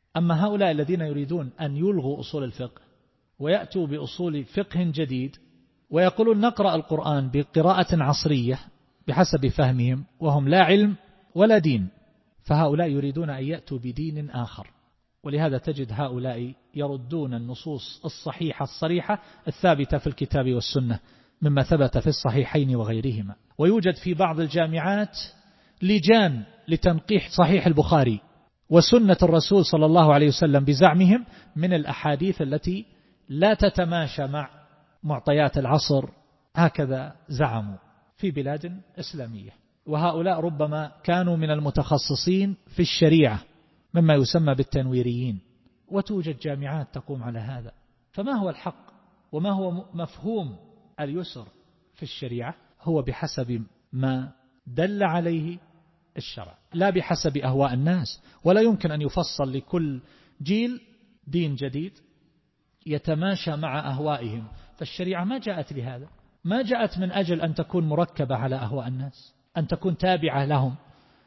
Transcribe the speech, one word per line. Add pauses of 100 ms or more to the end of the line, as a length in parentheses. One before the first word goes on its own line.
(160)
أما
هؤلاء
الذين
يريدون (100)
أن
يلغوا
أصول
الفقه (580)
ويأتوا
بأصول
فقه
جديد (540)
ويقولون:
"نقرأ
القرآن
بقراءة
عصرية"، (500)
بحسب
فهمهم، (160)
وهم
لا
علم (380)
ولا
دين، (540)
فهؤلاء
يريدون
أن
يأتوا
بدين
آخر. (540)
ولهذا
تجد
هؤلاء (200)
يردون
النصوص
الصحيحة
الصريحة (260)
الثابتة
في
الكتاب
والسنة (440)
مما
ثبت
في
الصحيحين
وغيرهما. (240)
ويوجد
في
بعض
الجامعات (640)
لجان (240)
لتنقيح
صحيح
البخاري (500)
وسنة
الرسول
صلى
الله
عليه
وسلم
بزعمهم (320)
من
الأحاديث
التي (420)
لا
تتماشى
مع (400)
معطيات
العصر، (480)
هكذا (120)
زعموا (400)
في
بلاد (180)
إسلامية. (360)
وهؤلاء
ربما (120)
كانوا
من
المتخصصين (100)
في
الشريعة، (520)
مما
يسمى
بالتنويريين، (480)
وتوجد
جامعات
تقوم
على
هذا. (400)
فما
هو
الحق؟ (400)
وما
هو
م-، (100)
مفهوم (440)
اليسر (480)
في
الشريعة؟ (280)
هو
بحسب (300)
ما (340)
دل
عليه (580)
الشرع، (160)
لا
بحسب
أهواء
الناس. (220)
ولا
يمكن
أن
يفصل
لكل (420)
جيل (460)
دين
جديد (920)
يتماشى
مع
أهوائهم، (300)
فالشريعة
ما
جاءت
لهذا، (360)
ما
جاءت
من
أجل
أن
تكون
مركبة
على
أهواء
الناس، (220)
أن
تكون
تابعة
لهم. (520)